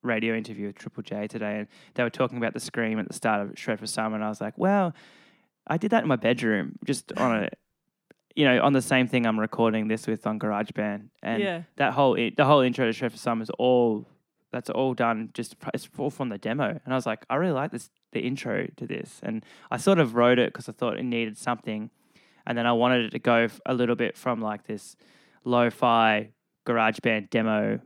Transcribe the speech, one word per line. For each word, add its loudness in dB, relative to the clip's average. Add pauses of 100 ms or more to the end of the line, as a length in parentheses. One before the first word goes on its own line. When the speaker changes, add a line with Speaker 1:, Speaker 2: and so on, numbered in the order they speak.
Speaker 1:
radio -2
interview -8
with -10
Triple -14
J -8
today, -6
and -8 (260)
they -2
were 0
talking -4
about -2
the -8
scream -4
at -4
the -10
start 0
of -8
Shred -6
for -10
Summer, -4
and -4
I -4
was -8
like, -8
"Well, 2 (760)
I -2
did -2
that 2
in 0
my 2
bedroom, 0
just -6
on 0
a, -4 (420)
<laughs> -20
you 2
know, 6
on 6
the 4
same 2
thing 0
I'm 2
recording 0
this -2
with -2
on -2
GarageBand." -4 (160)
And -2
Speaker 2:
Yeah. -2 (160)
Speaker 1:
that 2
whole 4
i-, -2
the 4
whole 8
intro 2
to 0
Shred -4
for -20
Summer -4
is -10
all, 2 (460)
that's -8
all 0
done, 0
just -10
fr-, -10
it's -8 (100)
all -4
from -6
the -6
demo. -2 (160)
And -6
I 0
was -4
like, -6
"I 0
really 0
like -2
this, -12 (220)
the -4
intro -4
to -12
this." -12
And -6 (260)
I -4
sort 4
of 2
wrote 6
it 2
'cause -12
I -12
thought -4
it -6
needed -4
something. -6 (580)
And -2
then 2
I 4
wanted 4
it -6
to -8
go 4
f-, -6
a -2
little 2
bit -4
from, -4
like, -6
this -12 (500)
lo-fi 4 (380)
GarageBand 0
demo 0